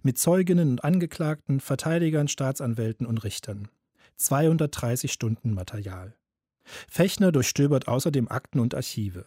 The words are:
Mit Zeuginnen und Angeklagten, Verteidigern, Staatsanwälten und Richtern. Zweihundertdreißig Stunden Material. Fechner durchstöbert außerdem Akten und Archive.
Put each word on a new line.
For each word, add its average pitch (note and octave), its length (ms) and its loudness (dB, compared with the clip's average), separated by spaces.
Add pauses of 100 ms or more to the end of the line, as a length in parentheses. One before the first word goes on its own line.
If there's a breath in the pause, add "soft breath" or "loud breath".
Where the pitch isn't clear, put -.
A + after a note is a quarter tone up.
Mit C3+ 120 2
Zeuginnen F3 540 4
und B2 140 -2
Angeklagten, D#3 720 -2
Verteidigern, D#3 720 0
Staatsanwälten A#2 760 -2
und A2+ 200 -4
Richtern. G2+ 420 -8 (480 soft breath)
Zweihundertdreißig D3 960 0
Stunden A2 440 -2
Material. F#2+ 600 -10 (760 loud breath)
Fechner F#3 440 4
durchstöbert C#3 560 2
außerdem B2+ 400 0
Akten - 320 -2
und A#2 160 0
Archive. G2+ 500 -6